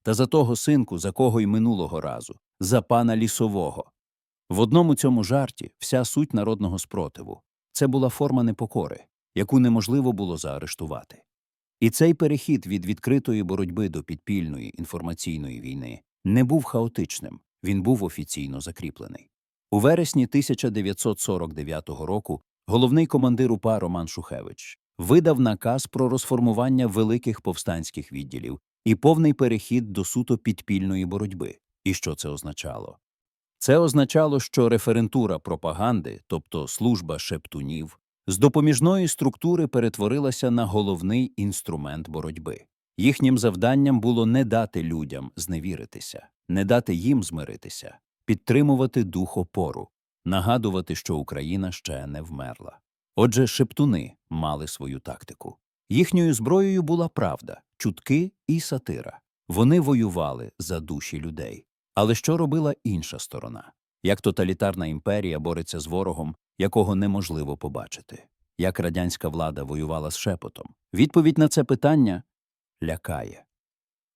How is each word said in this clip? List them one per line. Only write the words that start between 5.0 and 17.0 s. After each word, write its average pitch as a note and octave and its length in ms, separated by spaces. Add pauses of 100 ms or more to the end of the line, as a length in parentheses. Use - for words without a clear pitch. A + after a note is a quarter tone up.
жарті B2+ 540
вся B2+ 280
суть - 280
народного G#2 460
спротиву. - 600 (300)
Це - 160
була C3 220
форма C3 340
непокори, A2 600 (300)
яку G2+ 240
неможливо A#2+ 540
було F#2 240
заарештувати. D2 840 (560)
І A#2 100
цей D#3+ 240
перехід C#3+ 540
від F#2 180
відкритої A2+ 580
боротьби F#2 460
до D#2 140
підпільної D#2+ 760
інформаційної E2 840
війни B1+ 400 (240)
не A2+ 180
був C#3 200
хаотичним, - 760 (240)